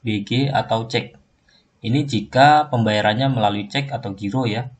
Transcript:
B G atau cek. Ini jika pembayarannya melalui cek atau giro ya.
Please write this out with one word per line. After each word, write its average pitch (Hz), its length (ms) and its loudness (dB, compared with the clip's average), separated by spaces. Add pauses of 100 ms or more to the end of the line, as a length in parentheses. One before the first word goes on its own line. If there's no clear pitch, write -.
B 104 240 -4
G 135 240 0
atau 113 400 -2
cek. - 320 -6 (640)
Ini 120 240 2
jika 135 640 4
pembayarannya 107 560 2
melalui 104 400 0
cek 139 240 -6
atau 101 240 -8
giro 104 320 -4
ya. 113 320 -6